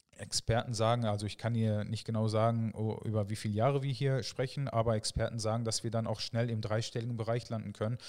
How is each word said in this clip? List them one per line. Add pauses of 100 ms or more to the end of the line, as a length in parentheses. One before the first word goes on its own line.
(120)
Experten
sagen,
also
ich
kann
hier
nicht
genau
sagen,
o-,
über
wie
viele
Jahre
wir
hier
sprechen,
aber
Experten
sagen,
dass
wir
dann
auch
schnell
im
dreistelligen
Bereich
landen
können, (120)